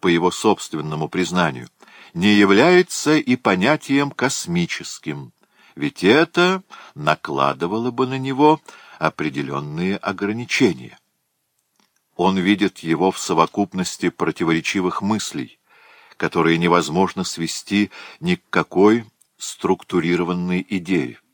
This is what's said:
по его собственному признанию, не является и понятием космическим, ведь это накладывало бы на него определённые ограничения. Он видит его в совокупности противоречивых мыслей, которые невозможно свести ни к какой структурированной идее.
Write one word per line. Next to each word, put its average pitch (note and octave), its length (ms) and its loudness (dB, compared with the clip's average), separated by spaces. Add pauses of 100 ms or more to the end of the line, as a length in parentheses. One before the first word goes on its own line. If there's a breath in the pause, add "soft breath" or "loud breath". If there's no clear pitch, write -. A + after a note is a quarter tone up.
по - 60 -2
его E2+ 240 4
собственному D#2 760 -2
признанию, E2 600 -2 (460 loud breath)
не G#2 180 2
является D3 840 4
и B2 200 0
понятием C#3 760 0
космическим, E2+ 1200 -6 (420 soft breath)
ведь C#2+ 300 -6
это F3 580 4 (320 loud breath)
накладывало D2+ 960 -2
бы B2 160 -2
на C3 120 -6
него C3+ 420 2 (380 loud breath)
определённые D2 1000 -4
ограничения. G2+ 1000 -2 (1200)
Он F#2+ 180 2
видит F#2+ 420 0
его D#2+ 300 0
в - 80 -6
совокупности F2+ 920 -2
противоречивых E2 920 -2
мыслей, G#2+ 580 -6 (600 soft breath)
которые E2 400 0
невозможно F2 680 0
свести - 680 -4 (300 loud breath)
ни E3 140 0
к - 160 -14
какой G#2+ 560 2 (320)
структурированной F2+ 1300 -2
идее. E2+ 500 -4 (160)